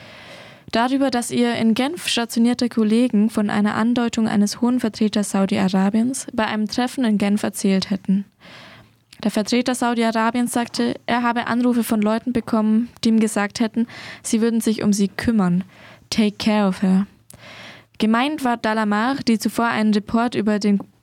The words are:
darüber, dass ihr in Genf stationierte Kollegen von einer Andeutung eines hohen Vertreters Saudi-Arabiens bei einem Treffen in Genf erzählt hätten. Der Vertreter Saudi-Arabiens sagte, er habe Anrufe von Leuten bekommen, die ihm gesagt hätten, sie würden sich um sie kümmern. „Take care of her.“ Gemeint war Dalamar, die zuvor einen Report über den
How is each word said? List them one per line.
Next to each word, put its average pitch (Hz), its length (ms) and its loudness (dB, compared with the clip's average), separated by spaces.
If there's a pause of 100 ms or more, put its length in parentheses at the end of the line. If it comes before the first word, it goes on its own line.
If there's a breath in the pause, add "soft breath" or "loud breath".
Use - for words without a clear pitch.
(720 loud breath)
darüber, 262 400 0
dass 240 180 -4
ihr 240 280 0
in 226 180 2
Genf 294 320 -2
stationierte 233 640 0
Kollegen 220 600 2
von 208 220 -2
einer 208 240 0
Andeutung 233 520 0
eines 208 320 0
hohen 247 200 0
Vertreters 214 500 -2
Saudi-Arabiens 202 1040 0
bei 220 140 0
einem 214 200 -2
Treffen 247 380 -2
in 214 140 2
Genf 202 240 2
erzählt 190 480 0
hätten. 196 340 0 (1000 loud breath)
Der 208 80 -2
Vertreter 240 440 -2
Saudi-Arabiens 233 760 0
sagte, 240 440 -2 (100)
er 240 180 0
habe 233 240 -2
Anrufe 240 360 2
von 220 180 0
Leuten 220 320 0
bekommen, 220 560 0 (140)
die 233 60 2
ihm 226 100 4
gesagt 214 400 0
hätten, 226 280 0 (360 loud breath)
sie 220 180 0
würden 226 180 2
sich 220 240 0
um 208 80 4
sie 202 160 2
kümmern. 185 560 0 (460 loud breath)
„Take 208 280 0
care 214 300 0
of 185 140 -2
her.“ 190 260 2 (880 loud breath)
Gemeint 254 460 0
war 240 140 0
Dalamar, 220 580 0 (120)
die 226 120 2
zuvor 226 260 -2
einen 214 260 2
Report 226 440 0
über 214 240 0
den 202 200 2 (240)